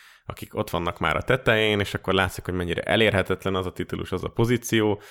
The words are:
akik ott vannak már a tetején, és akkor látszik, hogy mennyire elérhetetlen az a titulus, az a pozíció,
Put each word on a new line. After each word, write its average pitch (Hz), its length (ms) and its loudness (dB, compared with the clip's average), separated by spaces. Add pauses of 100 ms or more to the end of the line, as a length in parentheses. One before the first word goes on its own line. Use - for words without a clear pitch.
(300)
akik - 240 -12
ott - 160 -4
vannak 87 280 -2
már 80 180 0
a - 60 -2
tetején, 110 580 2
és - 140 -4
akkor 92 200 -2
látszik, 92 300 0
hogy 90 100 -4
mennyire 87 280 -2
elérhetetlen 98 720 2
az 92 120 0
a 90 60 -6
titulus, 90 400 -6
az 90 120 -4
a - 40 -6
pozíció, 113 720 2 (100)